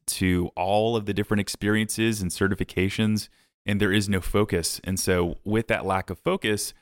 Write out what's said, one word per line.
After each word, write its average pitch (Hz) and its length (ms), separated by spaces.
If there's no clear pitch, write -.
to 90 480
all 104 400
of 107 100
the 101 80
different 104 280
experiences 110 800
and 90 120
certifications, 98 1000
and 101 160
there 101 140
is 104 160
no 95 120
focus. - 600
And 92 160
so 87 460
with 107 220
that 98 180
lack 95 240
of 92 80
focus, 110 640